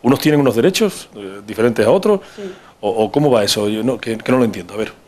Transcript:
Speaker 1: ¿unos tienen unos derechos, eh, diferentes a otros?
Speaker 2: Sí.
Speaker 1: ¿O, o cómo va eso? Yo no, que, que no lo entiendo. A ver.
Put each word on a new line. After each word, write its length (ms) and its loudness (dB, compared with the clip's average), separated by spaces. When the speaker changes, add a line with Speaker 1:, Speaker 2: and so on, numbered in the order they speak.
Speaker 1:
¿unos 180 2
tienen 180 4
unos 160 2
derechos, 600 0
eh, 280 -14
diferentes 400 0
a 60 4
otros? 300 2
Speaker 2:
Sí. 60 -12
Speaker 1:
¿O, 100 -4
o 220 0
cómo 180 2
va 140 4
eso? 240 -2
Yo 160 -2
no, 160 -2
que, 180 -6
que 140 -4
no 60 2
lo 80 2
entiendo. 280 -6
A 40 -10
ver. 160 -6